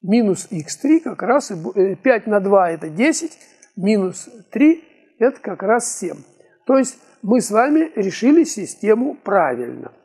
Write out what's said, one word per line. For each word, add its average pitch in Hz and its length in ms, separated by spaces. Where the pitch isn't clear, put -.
минус 208 480
икс 156 260
три 311 240
как 254 220
раз 240 300
и - 20
бу-, 165 200
э, 185 220
пять 226 320
на 208 140
два — 196 300
это 165 180
десять, 294 480
минус 196 500
три — 311 320
это 254 200
как 190 240
раз 226 340
семь. 165 200
То 269 120
есть 254 200
мы 233 180
с - 100
вами 294 460
решили 240 480
систему 214 720
правильно. 127 760